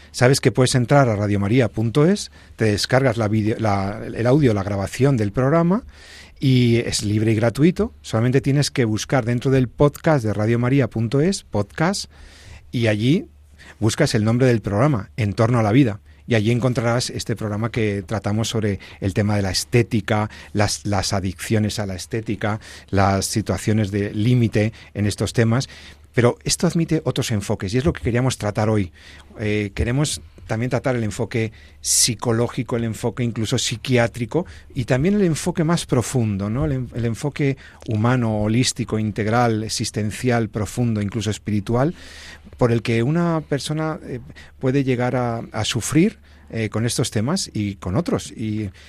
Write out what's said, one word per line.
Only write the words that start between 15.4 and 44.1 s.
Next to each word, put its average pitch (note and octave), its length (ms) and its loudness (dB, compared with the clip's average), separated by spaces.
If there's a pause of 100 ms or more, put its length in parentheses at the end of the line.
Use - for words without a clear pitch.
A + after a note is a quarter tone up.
a A2+ 40 2
la G2+ 80 2
vida, A2+ 280 4 (280)
y A#2 80 0
allí A2 160 2
encontrarás A#2+ 580 0
este - 260 -6
programa G#2+ 360 -4
que G2+ 340 -2
tratamos G#2+ 420 -2
sobre G#2 320 -2 (220)
el G2 140 -2
tema G#2 200 2
de G2+ 60 2
la F#2+ 80 0
estética, G#2+ 800 0 (240)
las, G#2 320 0
las G2+ 280 0
adicciones G2+ 640 -2
a G2+ 80 -4
la F#2+ 80 -8
estética, G#2+ 640 -6 (300)
las G2 360 2
situaciones G#2+ 640 0
de G2+ 240 -4
límite A2+ 580 2 (220)
en G#2 140 0
estos G2+ 260 -2
temas. A#2 340 2 (460)
Pero A#2+ 320 2
esto - 220 0
admite D#3+ 360 0
otros - 280 -2
enfoques G2+ 420 -4
y B2 60 2
es C3+ 60 0
lo E3+ 60 2
que - 100 -6
queríamos B2 360 0
tratar G#2 320 -2
hoy. G#2 240 0 (460)
Eh, G#2 340 -2
queremos C3 480 -2 (260)
también A#2 220 -2
tratar B2+ 260 0
el A2+ 80 -2
enfoque A2 480 -4 (300)
psicológico, A#2 960 0
el A#2 80 -2
enfoque A2+ 380 -4
incluso A2+ 340 -2
psiquiátrico A#2+ 880 0 (280)
y C#3 120 -4
también D3 300 2
el G#3 80 2
enfoque E3 420 0
más E3+ 200 0
profundo, A2 640 0
¿no? C3+ 160 -2
El D3+ 60 0
en-, B2+ 240 -4
el A#2 100 -2
enfoque C3+ 520 -2 (300)
humano, A2+ 540 2
holístico, A2 560 0
integral, A2 640 0
existencial, A2 840 -2
profundo, A2+ 540 -2
incluso G#2 300 -2
espiritual, A2+ 640 0 (640)
por A#2+ 140 4
el A#2+ 100 2
que A#2 220 0
una E3 380 0
persona, D3+ 640 -4
eh, C#3+ 180 -10 (380)